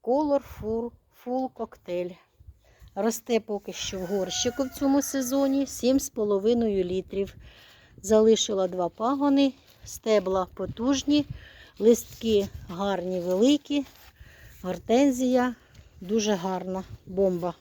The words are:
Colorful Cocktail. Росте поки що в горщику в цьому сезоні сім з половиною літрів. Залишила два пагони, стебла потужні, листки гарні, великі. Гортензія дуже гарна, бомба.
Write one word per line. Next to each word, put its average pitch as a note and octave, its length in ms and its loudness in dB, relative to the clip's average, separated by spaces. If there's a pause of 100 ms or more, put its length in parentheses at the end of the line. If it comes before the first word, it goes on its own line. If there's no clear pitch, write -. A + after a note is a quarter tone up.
Colorful A#3+ 880 -2 (640)
Cocktail. F3+ 600 -8 (800)
Росте A3 460 -2
поки G3+ 320 -10
що - 260 -8
в F#3 80 -6
горщику G3 560 -2
в C4 160 -6
цьому C#4 240 2
сезоні C#4 640 0
сім C4 340 0
з - 100 -10
половиною G#3 760 0
літрів. F#3+ 500 -6 (680)
Залишила G#3+ 680 4
два F3 200 -2
пагони, C#4 640 2 (320)
стебла F#3+ 680 0
потужні, C4+ 720 -2 (540)
листки A3 680 2 (200)
гарні, F#3 520 -4
великі. C4 680 0 (760)
Гортензія B3 920 2 (460)
дуже G#3 340 0
гарна, F#3 500 -4 (220)
бомба. F3+ 540 0